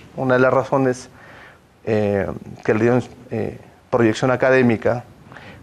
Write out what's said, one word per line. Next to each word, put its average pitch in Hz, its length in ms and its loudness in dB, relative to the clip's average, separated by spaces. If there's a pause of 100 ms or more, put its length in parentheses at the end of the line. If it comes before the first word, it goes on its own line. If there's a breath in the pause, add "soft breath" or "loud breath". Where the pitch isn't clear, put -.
(160)
una 131 180 -2
de 127 60 2
las 127 140 4
razones, 131 560 -2 (760 loud breath)
eh, 101 400 0 (380)
que 120 100 0
le 107 60 0
dieron, 117 240 2 (260)
eh, 107 300 -8 (320)
proyección 117 380 2
académica 123 760 2 (580 loud breath)